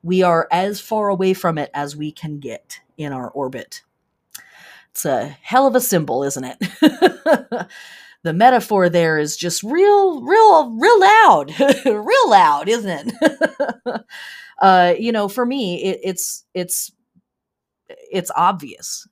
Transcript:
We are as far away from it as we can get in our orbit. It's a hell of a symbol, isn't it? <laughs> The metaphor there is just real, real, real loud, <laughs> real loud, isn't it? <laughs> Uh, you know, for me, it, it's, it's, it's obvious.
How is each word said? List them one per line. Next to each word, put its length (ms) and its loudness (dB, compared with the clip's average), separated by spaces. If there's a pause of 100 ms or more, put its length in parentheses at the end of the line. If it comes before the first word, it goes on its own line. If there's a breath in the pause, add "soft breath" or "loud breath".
We 200 0
are 280 2
as 300 -2
far 280 -4
away 260 0
from 240 -2
it 160 -8
as 220 -8
we 160 -10
can 280 -12
get 400 -16 (160)
in 160 -10
our 180 -10
orbit. 520 -10 (1080 loud breath)
It's 140 -12
a 380 -4
hell 240 2
of 80 0
a 60 2
symbol, 420 -2
isn't 220 -6
it? 1300 -2
<laughs> 60 -20 (460 loud breath)
The 100 -6
metaphor 560 2
there 300 0
is 180 -4
just 260 -6
real, 600 2
real, 480 4
real 280 4
loud, 540 4 (180)
<laughs> 140 0
real 460 2
loud, 400 4
isn't 500 -4
it? 840 -4
<laughs> 80 -20 (480 loud breath)
Uh, 360 6
you 140 -4
know, 160 -2
for 160 -4
me, 380 -6
it, 200 -4
it's, 520 -8
it's, 360 -8 (1200)
it's 240 -6
obvious. 760 -4